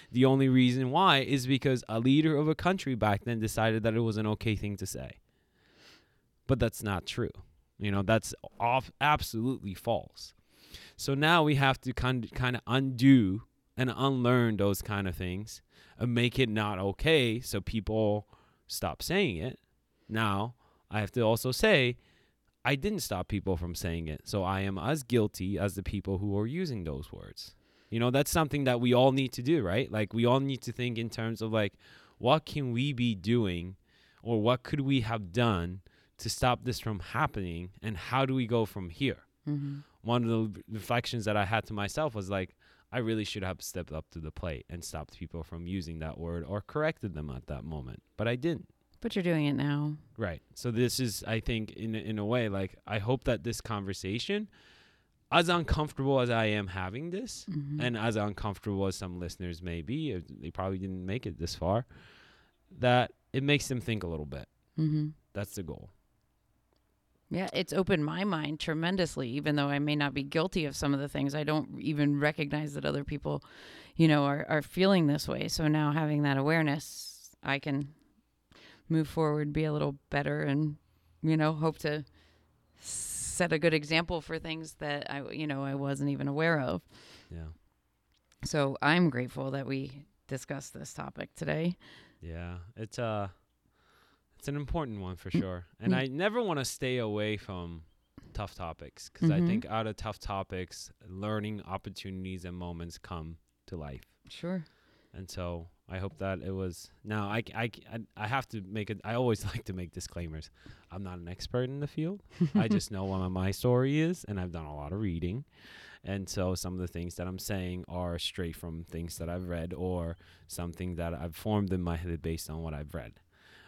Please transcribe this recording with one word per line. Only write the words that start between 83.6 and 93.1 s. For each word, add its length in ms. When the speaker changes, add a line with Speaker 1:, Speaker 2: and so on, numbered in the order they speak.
Speaker 2:
example 480
for 160
things 400
that 320
I, 200
you 160
know, 160
I 120
wasn't 340
even 200
aware 320
of. 200
Speaker 1:
Yeah. 180
Speaker 2:
So 360
I'm 300
grateful 400
that 160
we 400
discussed 440
this 220
topic 400
today. 420
Speaker 1:
Yeah, 340
it's, 220
uh, 300